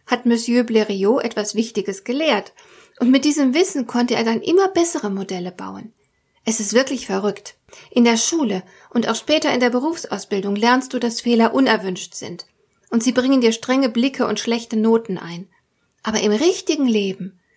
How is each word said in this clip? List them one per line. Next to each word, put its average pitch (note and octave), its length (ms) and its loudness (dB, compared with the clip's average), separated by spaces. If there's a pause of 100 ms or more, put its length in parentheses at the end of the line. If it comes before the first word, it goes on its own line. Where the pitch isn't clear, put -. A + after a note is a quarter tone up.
hat A#3+ 200 -2
Monsieur A#3 380 2
Blériot G#3+ 580 0
etwas G#3+ 320 -6
Wichtiges G3+ 500 -4
gelehrt. B3 480 -2 (480)
Und B3 100 4
mit C4+ 140 4
diesem C#4+ 300 2
Wissen D#4 320 0
konnte A#3+ 280 0
er A3+ 100 0
dann A3+ 180 0
immer F#4+ 260 4
bessere E4+ 420 0
Modelle F#3 420 -6
bauen. F#3+ 400 -14 (520)
Es A3 160 -2
ist G#3+ 140 -6
wirklich C4 320 0
verrückt. G3 500 -4 (340)
In A#3+ 140 4
der A#3 120 4
Schule A3+ 460 0 (280)
und A#3 180 0
auch A3 80 -2
später D4+ 360 0
in B3 80 0
der A#3+ 100 4
Berufsausbildung A3 840 -4
lernst B3 380 2
du, B3+ 60 -4
dass A#3 220 -4
Fehler A#3 340 2
unerwünscht G#3+ 600 0
sind. - 320 -14 (440)
Und A3+ 120 0
sie B3 100 0
bringen B3+ 280 2
dir A3+ 120 4
strenge C4 360 0
Blicke B3 380 0
und G#3 120 -2
schlechte A#3 380 -4
Noten A3+ 420 2
ein. E3+ 300 -12 (540)
Aber G#3+ 180 -2
im G#3 120 2
richtigen D4+ 540 0
Leben G3 540 -2 (160)